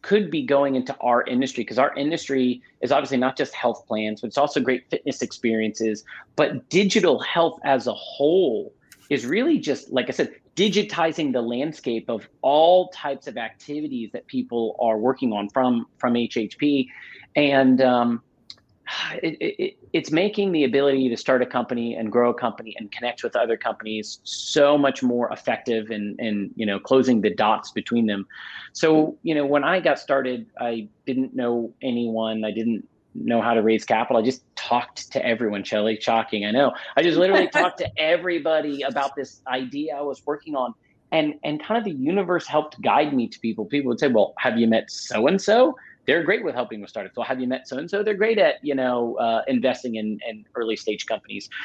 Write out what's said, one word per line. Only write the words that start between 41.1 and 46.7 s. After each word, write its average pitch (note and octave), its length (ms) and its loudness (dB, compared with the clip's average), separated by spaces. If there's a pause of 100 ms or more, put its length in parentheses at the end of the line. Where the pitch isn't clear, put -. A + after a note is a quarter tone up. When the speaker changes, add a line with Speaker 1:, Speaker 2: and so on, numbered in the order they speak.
Speaker 1:
And, D#3 240 0 (100)
and D3+ 180 -4
kind G#3+ 140 -2
of A#3 80 -2
the G3+ 60 -4
universe E3+ 560 -2
helped D3+ 340 -2
guide C#3 320 2
me A#2+ 160 0
to - 100 -16
people. A2 280 -4
People C#3 240 -2
would A#2 100 -2
say, D3+ 80 4
"Well, G#2+ 300 4
have A#2 200 0
you A#2 80 4
met A2+ 240 2
so-and-so? G3 840 2 (300)
They're D#3+ 180 2
great G#3 180 0
with D3+ 120 -4
helping A2 260 -6